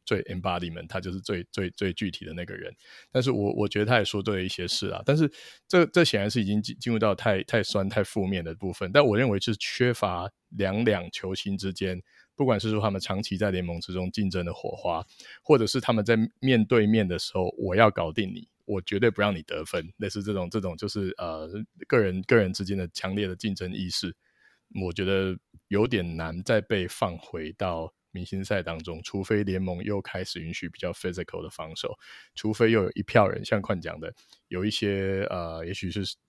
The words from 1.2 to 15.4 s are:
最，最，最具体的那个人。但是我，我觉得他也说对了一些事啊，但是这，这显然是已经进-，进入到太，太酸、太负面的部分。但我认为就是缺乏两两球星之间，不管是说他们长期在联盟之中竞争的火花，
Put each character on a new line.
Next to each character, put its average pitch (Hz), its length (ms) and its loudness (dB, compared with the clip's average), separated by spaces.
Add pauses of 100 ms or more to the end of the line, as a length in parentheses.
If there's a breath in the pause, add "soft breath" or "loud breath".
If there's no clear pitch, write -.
最， 90 300 -4
最， 95 180 -4
最 92 240 -2
具 98 160 -4
体 - 160 -10
的 - 80 -12
那 87 100 -8
个 95 120 -12
人。 - 180 -10 (380 loud breath)
但 131 100 0
是 127 80 0
我， 104 240 0
我 104 140 0
觉 101 140 -2
得 107 40 2
他 120 140 4
也 101 60 2
说 101 140 -2
对 98 180 -2
了 92 40 0
一 92 60 -2
些 90 200 -6
事 - 200 -4
啊， 92 180 -6
但 139 100 4
是 156 160 4 (360 loud breath)
这， 175 180 6
这 170 180 6
显 110 160 4
然 98 80 2
是 117 140 2
已 - 20 4
经 101 160 2
进-， 104 200 -4
进 120 120 -2
入 113 60 2
到 104 160 4
太， 95 300 0
太 113 180 2
酸、 98 260 0
太 101 160 2
负 98 220 -2
面 92 180 0
的 82 120 -8
部 92 180 -6
分。 92 180 -6
但 143 140 8
我 107 100 4
认 123 140 4
为 101 80 2
就 110 160 0
是 - 60 -4
缺 - 340 0
乏 90 340 -2 (220)
两 98 340 0
两 98 280 2
球 95 240 -6
星 98 200 -4
之 95 160 -2
间， 92 300 -4 (340 soft breath)
不 143 120 0
管 110 120 4
是 110 120 0
说 107 100 2
他 107 80 2
们 98 100 -2
长 95 220 -2
期 98 160 -4
在 101 140 0
联 92 120 0
盟 85 160 -6
之 92 140 -10
中 92 180 -2
竞 104 160 0
争 90 160 -2
的 85 80 -4
火 - 200 -8
花， 85 340 -4 (380 loud breath)